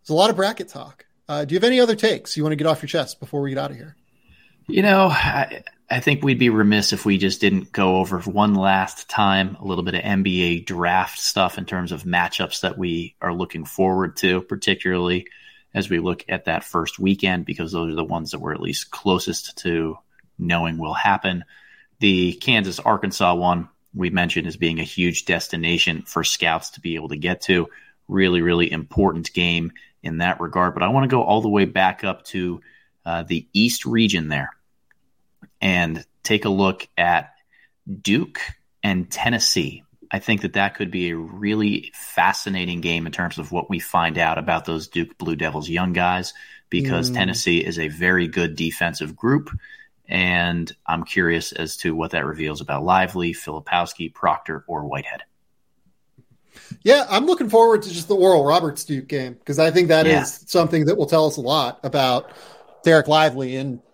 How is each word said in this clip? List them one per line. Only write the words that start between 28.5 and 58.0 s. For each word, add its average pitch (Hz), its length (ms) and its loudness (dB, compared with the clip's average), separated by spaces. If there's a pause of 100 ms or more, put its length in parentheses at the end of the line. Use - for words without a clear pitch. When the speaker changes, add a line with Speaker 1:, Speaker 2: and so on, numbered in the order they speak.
Speaker 2:
important 82 640 -2
game 85 400 0 (300)
in 82 160 -6
that 87 220 -2
regard. 90 340 0
But - 80 -2
I 90 60 2
wanna 131 200 2
go 127 140 2
all 107 180 2
the 110 80 -2
way 101 160 4
back 92 400 0
up 92 220 -6
to, 90 340 -6 (440)
uh, 85 200 -2
the 85 280 -4
East 117 320 0
region 104 440 2
there 71 220 -4 (1120)
and 87 440 0 (180)
take 107 220 0
a 107 60 0
look 95 360 0 (100)
at 85 360 2 (680)
Duke 120 400 0 (420)
and 92 280 -2
Tennessee. 107 720 -2 (280)
I 98 100 -4
think 107 220 -2
that 87 100 -4
that 98 240 0
could 95 140 -6
be 87 200 -2
a 82 60 -6
really 101 800 -2
fascinating 90 840 -2
game 82 260 -2
in 82 60 -8
terms 87 260 -6
of 76 140 -10
what 87 160 -4
we 87 120 -2
find 82 380 -2
out 80 200 2
about 80 280 -2
those 80 220 -6
Duke 82 300 -6
Blue 82 180 -4
Devils 76 320 -4
young 87 240 -2
guys, 90 400 0 (380)
because 127 400 0
Speaker 1:
Mm. 123 40 -6
Speaker 2:
Tennessee 92 500 0
is 85 140 -6
a 78 100 -4
very 87 400 0
good 80 280 -2
defensive 80 600 -4
group, 143 340 0 (580)
and 87 640 0 (140)
I'm 82 180 -2
curious 85 480 0
as 80 260 -8
to 82 160 -2
what 80 180 -4
that 80 120 -2
reveals 76 380 -6
about 71 220 -4
Lively, 90 500 2
Filipowski, 82 800 -6
Proctor, 78 520 -4
or 76 200 -8
Whitehead. 69 380 -10 (1600)
Speaker 1:
Yeah, 269 260 6
I'm 226 180 2
looking 339 220 2
forward 226 340 6
to 196 80 -12
just 170 180 -10